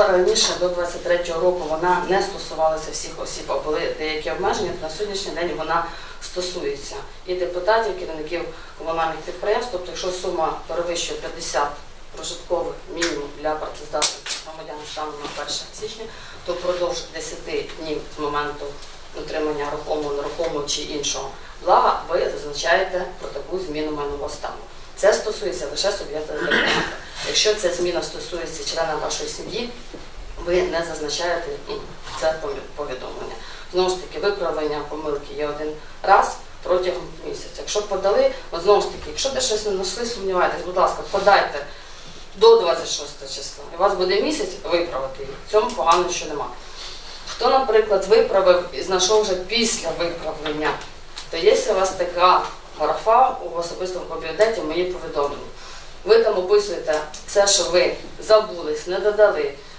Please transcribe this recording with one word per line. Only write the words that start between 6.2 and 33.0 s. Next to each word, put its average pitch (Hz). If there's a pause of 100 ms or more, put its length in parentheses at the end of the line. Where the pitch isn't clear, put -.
стосується 147 (320)
і 180
депутатів, 180
керівників 160 (360)
комунальних 160
підприємств. 208
Тобто, 180
якщо 180
сума 170 (100)
перевищує 165
п'ятдесят 147 (480)
прожиткових - (200)
мінімум 151 (120)
для 151
працездатних - (240)
громадян 156 (160)
станом 151 (100)
на 147
перше - (160)
січня, 220 (400)
то 180
впродовж 175 (160)
десяти 156 (140)
днів 160 (200)
з -
моменту 147 (540)
отримання 151
рухомого, 147
нерухомого 147
чи -
іншого - (360)
блага, -
ви -
зазначаєте 147 (140)
про -
таку 175
зміну 156
майнового 143
стану. - (420)
Це -
стосується -
лише 196
суб'єкта -
декларації. - (460)
Якщо -
ця 175
зміна 175
стосується 165 (100)
члена 160
вашої 156
сім'ї, 208 (760)
ви 175
не 165
зазначаєте, 165 (220)
ну, - (460)
це 160
пові-, 139 (140)
повідомлення. 127 (380)